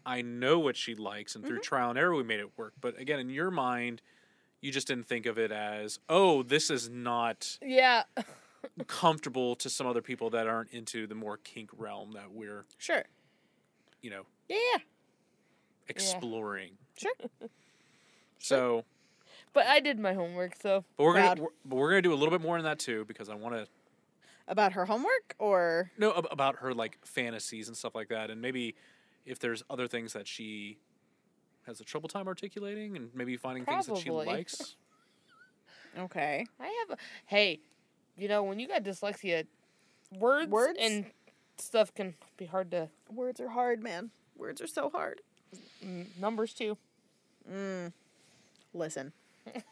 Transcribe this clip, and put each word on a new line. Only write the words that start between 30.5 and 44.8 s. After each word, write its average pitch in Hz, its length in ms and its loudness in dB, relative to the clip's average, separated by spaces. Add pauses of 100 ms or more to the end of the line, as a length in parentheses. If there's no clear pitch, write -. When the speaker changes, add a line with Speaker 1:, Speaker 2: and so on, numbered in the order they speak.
Speaker 1:
has 113 160 -14
a - 20 -18
trouble 151 240 -8
time 196 220 -6
articulating, 202 640 -8
and 120 180 -10
maybe 123 220 -4
finding 127 300 -6
things - 220 -2
that 220 100 -4
she 170 80 -6
Speaker 3:
Probably. 160 220 -2
Speaker 1:
likes. - 480 -6 (1200)
Speaker 2:
Okay. 160 460 -2 (160)
Speaker 3:
I 427 260 -4
have - 100 -8
a, - 40 -18 (240)
hey, 202 340 4 (580)
you 196 120 -6
know, 208 140 2
when 196 160 -4
you 254 100 -6
got 339 140 0
dyslexia, 180 600 -2 (720)
words 269 340 4
Speaker 2:
Words? 262 280 4
Speaker 3:
and 214 280 2 (500)
stuff - 360 2
can 190 200 -6 (240)
be 190 80 -10
hard 180 260 -2
to 165 180 -2 (220)
Speaker 2:
Words 247 300 -6
are 247 80 -6
hard, 240 340 2
man. 220 280 -8 (260)
Words - 240 -10
are - 60 -8
so 294 220 -2